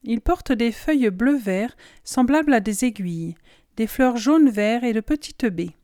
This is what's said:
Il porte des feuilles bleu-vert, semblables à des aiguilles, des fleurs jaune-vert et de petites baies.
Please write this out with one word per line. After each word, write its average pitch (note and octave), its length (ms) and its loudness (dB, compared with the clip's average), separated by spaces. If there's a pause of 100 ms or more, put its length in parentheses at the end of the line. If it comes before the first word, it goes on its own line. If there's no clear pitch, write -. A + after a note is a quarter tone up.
Il A3 200 -4
porte - 300 -2
des A#3 200 0
feuilles C4 380 0
bleu-vert, G#3+ 640 -2 (260)
semblables C#4 520 2
à A3+ 60 4
des G#3 260 -2
aiguilles, E3+ 480 -6 (420)
des A3 100 -2
fleurs B3+ 300 0
jaune-vert A#3+ 680 2
et A#3 100 0
de A3 60 0
petites - 440 -6
baies. E3+ 400 -4